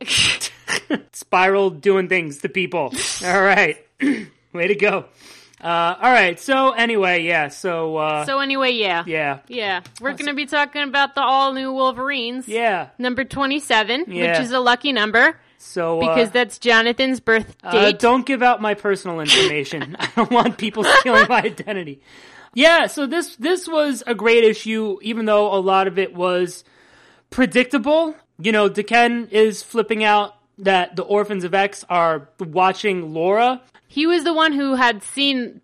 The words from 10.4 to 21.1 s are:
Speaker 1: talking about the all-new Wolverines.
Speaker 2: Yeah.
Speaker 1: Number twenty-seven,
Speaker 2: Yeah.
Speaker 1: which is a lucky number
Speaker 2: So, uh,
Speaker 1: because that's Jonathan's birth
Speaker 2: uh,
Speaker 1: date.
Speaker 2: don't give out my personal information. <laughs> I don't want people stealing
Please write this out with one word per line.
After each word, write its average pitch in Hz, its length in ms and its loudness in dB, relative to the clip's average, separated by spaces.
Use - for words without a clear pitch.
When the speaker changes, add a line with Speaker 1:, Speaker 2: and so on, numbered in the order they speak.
Speaker 1:
talking 285 360 -2
about 277 340 -2
the 277 60 -2
all-new 262 500 0
Wolverines. 262 760 -4
Speaker 2:
Yeah. 208 520 -2
Speaker 1:
Number 254 260 -4
twenty-seven, 269 800 -2
Speaker 2:
Yeah. 175 320 -2
Speaker 1:
which - 80 0
is 240 60 -6
a 254 80 0
lucky 247 320 0
number 226 440 2
Speaker 2:
So, 165 420 -4
uh, 160 140 0
Speaker 1:
because 226 160 2
that's 247 300 -2
Jonathan's 240 580 2
birth 220 460 0
Speaker 2:
uh, 175 80 -6
Speaker 1:
date. 208 260 2
Speaker 2:
don't 240 260 4
give 262 180 -2
out 240 200 2
my 208 120 -2
personal 190 460 -4
information. 147 760 -2
<laughs> - 40 -14
I - 140 -6
don't 226 160 0
want 240 280 2
people 214 260 -4
stealing 277 440 4